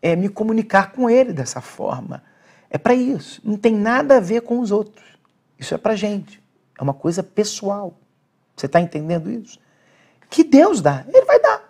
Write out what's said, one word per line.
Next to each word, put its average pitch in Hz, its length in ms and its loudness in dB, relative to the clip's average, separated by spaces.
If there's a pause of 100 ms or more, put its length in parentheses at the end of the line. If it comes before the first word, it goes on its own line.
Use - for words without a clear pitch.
é 170 160 0
me 190 120 -2
comunicar 220 640 -2
com 247 160 -2
ele 247 240 4
dessa 131 280 -8
forma. - 640 -10 (480)
É 147 80 -4
pra 240 160 2
isso. 254 500 -4
Não 214 120 -4
tem 220 180 0
nada 247 420 2
a 240 40 6
ver 214 220 -2
com 240 180 -4
os 226 100 -4
outros. 214 340 -4 (540)
Isso - 160 -8
é - 40 -6
pra 220 180 -2
gente. 202 460 -8 (360)
É - 40 -10
uma 139 120 -2
coisa 170 280 -4
pessoal. 202 760 -6 (580)
Você - 120 -8
tá 170 120 0
entendendo 165 500 -6
isso? 233 280 -14 (680)
Que - 160 2
Deus 311 360 4
dá. 139 280 -2
Ele 508 160 6
vai - 160 4
dar. - 300 0